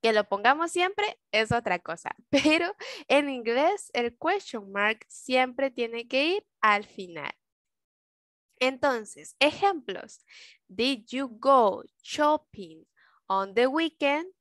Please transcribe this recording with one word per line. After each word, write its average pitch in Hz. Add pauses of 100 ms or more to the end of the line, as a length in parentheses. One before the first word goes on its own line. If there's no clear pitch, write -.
Que 226
lo 214
pongamos 269
siempre 403 (140)
es 220
otra 220
cosa, -
<laughs> -
pero 311 (320)
en 285
inglés 262
el 240
question 254
mark 208
siempre 254
tiene 233
que 262
ir 381 (140)
al 208
final. 170 (1300)
Entonces, 254
ejemplos. 294 (440)
"Did 226
you 262
go 233 (180)
shopping 254 (420)
on 196
the 240
weekend?" 302 (140)